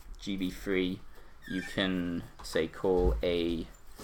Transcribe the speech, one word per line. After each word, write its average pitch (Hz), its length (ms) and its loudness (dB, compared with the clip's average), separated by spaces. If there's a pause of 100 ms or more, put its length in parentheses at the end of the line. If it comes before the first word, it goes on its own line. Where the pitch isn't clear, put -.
(200)
G 101 160 -2
B 92 140 0
three, 92 500 0 (480)
you 92 140 -2
can, 87 600 0 (200)
say, - 240 2
call 90 560 4
a 85 440 2 (380)